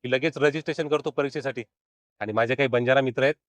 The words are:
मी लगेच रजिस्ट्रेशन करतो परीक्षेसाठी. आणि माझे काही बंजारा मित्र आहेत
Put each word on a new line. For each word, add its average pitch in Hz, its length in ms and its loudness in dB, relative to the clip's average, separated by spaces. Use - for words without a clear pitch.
मी 123 60 -4
लगेच 135 280 0
रजिस्ट्रेशन 151 500 0
करतो 143 220 0
परीक्षेसाठी. 135 520 -4
आणि 104 120 -6
माझे 117 220 2
काही 135 140 2
बंजारा 123 320 4
मित्र 131 220 -2
आहेत 143 120 2